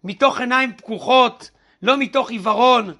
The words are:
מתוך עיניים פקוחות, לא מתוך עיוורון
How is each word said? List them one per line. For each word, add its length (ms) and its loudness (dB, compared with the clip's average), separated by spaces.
מתוך 360 -2
עיניים 320 -2
פקוחות, 760 0
לא 140 2
מתוך 340 -2
עיוורון 680 0